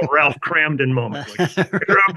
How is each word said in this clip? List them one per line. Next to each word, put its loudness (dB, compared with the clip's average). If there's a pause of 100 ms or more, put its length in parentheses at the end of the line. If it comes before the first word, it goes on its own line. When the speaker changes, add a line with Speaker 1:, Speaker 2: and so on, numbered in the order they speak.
Speaker 1:
a -2
Ralph 4
Kramden 0
moment. -4
Like, 0
Speaker 2:
<laughs> -2
Speaker 1:
"You're 4
a 2